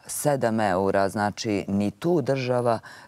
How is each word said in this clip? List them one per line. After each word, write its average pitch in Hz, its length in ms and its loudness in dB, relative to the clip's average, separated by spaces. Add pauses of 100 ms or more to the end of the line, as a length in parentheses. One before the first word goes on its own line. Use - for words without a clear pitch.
sedam 117 520 0
eura. 98 480 2
Znači, 104 600 -2
ni 101 220 0
tu 170 320 0
država, 123 560 0 (300)